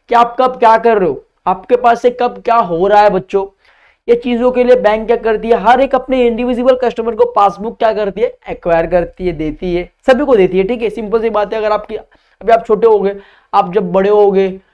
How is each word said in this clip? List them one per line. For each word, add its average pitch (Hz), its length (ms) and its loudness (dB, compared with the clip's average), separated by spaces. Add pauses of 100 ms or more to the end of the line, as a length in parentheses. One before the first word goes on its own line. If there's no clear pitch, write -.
कि 240 60 0
आप 233 240 2
कब 254 200 -2
क्या 202 180 4
कर 226 200 2
रहे 185 120 0
हो, - 160 -8 (220)
आपके 185 280 -2
पास 240 260 0
से 247 80 2
कब 247 360 -4
क्या 233 100 0
हो 180 320 0
रहा 208 140 4
है 208 80 4
बच्चों, 196 380 -2 (600)
ये 240 60 4
चीज़ों 240 360 0
के 247 120 0
लिए 247 120 4
bank 214 320 0
क्या 233 100 0
करती 220 320 -2
है, 233 80 2
हर 233 240 2
एक 269 140 0
अपने 262 320 0
इंडिविजुअल 247 560 0
customer 233 320 -4
को 233 100 2
passbook 208 520 -2
क्या 220 160 0
करती 202 280 -4
है, - 160 -4 (120)
acquire 165 380 -2
करती 175 400 -4
है, 170 60 -2
देती 156 420 -6
है, 175 180 -6 (140)
सभी 262 180 2
को 269 100 2
देती 180 220 2
है। 190 60 2
ठीक 226 180 -4
है, 220 80 -2
simple 220 320 -4
सी 226 80 -2
बात 208 240 -4
है। 220 60 -6
अगर 214 120 -2
आपकी, 208 240 -4
अभी - 560 -10
आप 226 140 2
छोटे 226 220 0
होगे, 196 280 2 (380)
आप 196 200 0
जब 190 180 -2
बड़े 190 180 0
होगे, 190 500 2 (140)